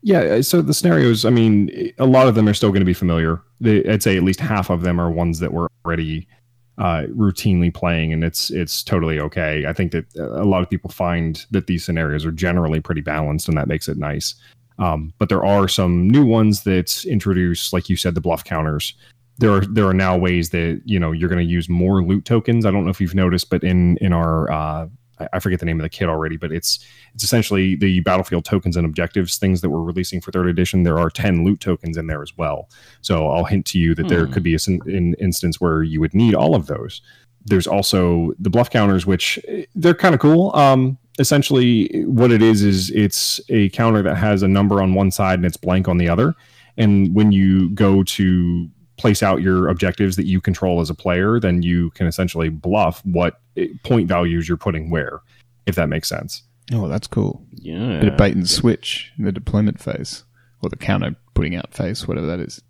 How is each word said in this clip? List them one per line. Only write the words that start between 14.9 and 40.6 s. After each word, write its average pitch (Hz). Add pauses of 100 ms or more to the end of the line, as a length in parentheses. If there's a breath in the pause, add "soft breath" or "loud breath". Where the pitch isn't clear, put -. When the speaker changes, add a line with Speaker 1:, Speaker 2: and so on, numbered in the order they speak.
Speaker 1:
but 104
there -
are 98
some 87
new 139
ones 110
that 92
introduce, 90
like 90
you 92
said, 95
the 85
bluff 80
counters. 78 (440 soft breath)
There 110
are, 98
there 101
are 92
now 92
ways 87
that, 85
you 98
know, 80
you're 82
gonna 87
use 85
more 90
loot 95
tokens. 117
I 101
don't 95
know 87
if 92
you've 87
noticed, 90
but 90
in, 90
in 95
our, 82
uh, 78 (320)
I, 87
I 92
forget 92
the 85
name 82
of -
the 78
kit 92
already, 80
but 78
it's, - (360 loud breath)
it's -
essentially 98
the 92
battlefield 90
tokens 87
and 87
objectives, 85
things 92
that 90
we're 80
releasing 87
for -
third 90
edition. 90
There 85
are 82
ten 87
loot 98
tokens 85
in 80
there 76
as -
well. 73 (320 soft breath)
So 80
I'll 82
hint 95
to -
you 82
that 78
there 85
Speaker 2:
Hmm. 67
Speaker 1:
could 90
be 82
a, 80 (280)
an 87
instance 87
where 82
you 78
would 80
need 110
all 82
of 90
those. 67 (460 soft breath)
There's 95
also 87
the 95
bluff 120
counters, 98
which, - (100)
eh, - (100)
they're 170
kinda 170
cool. 165
Um, 135 (220)